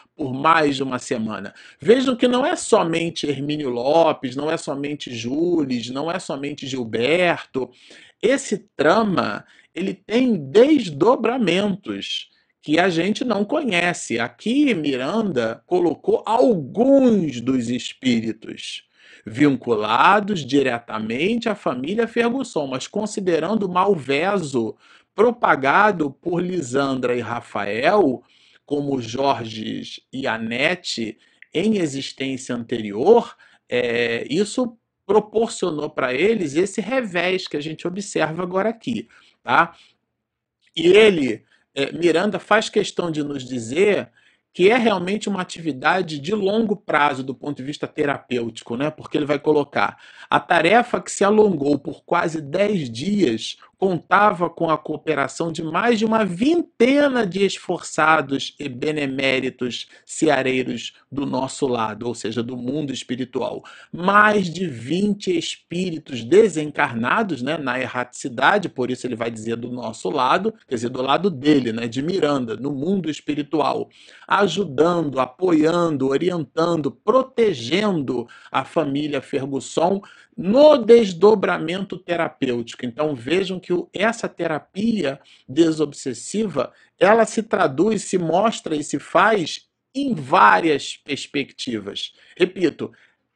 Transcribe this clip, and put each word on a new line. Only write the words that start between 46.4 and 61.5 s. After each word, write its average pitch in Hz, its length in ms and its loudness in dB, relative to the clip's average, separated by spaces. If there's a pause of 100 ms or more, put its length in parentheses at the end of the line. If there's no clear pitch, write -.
prazo 147 480 0
do 131 120 -8
ponto 147 220 -10
de 131 60 -10
vista 147 240 -8
terapêutico, 120 920 -6
né? 143 120 -2
Porque - 280 -6
ele 147 80 -2
vai 143 140 -2
colocar: 143 580 0 (320)
"A 139 100 4
tarefa 185 640 2
que - 100 -12
se - 140 0
alongou 185 520 4
por - 280 -12
quase 170 360 -2
dez 170 480 -2
dias 131 680 -2 (200)
contava 185 680 2
com - 220 -2
a 156 80 2
cooperação 151 720 -4
de 160 120 -8
mais 202 340 0
de 214 80 0
uma 220 180 2
vintena 254 1040 2
de 190 180 -2
esforçados 156 1160 0
e 147 100 -8
beneméritos 135 1200 -4 (180)
ceareiros 131 880 0 (180)
do 139 140 -6
nosso 135 400 -4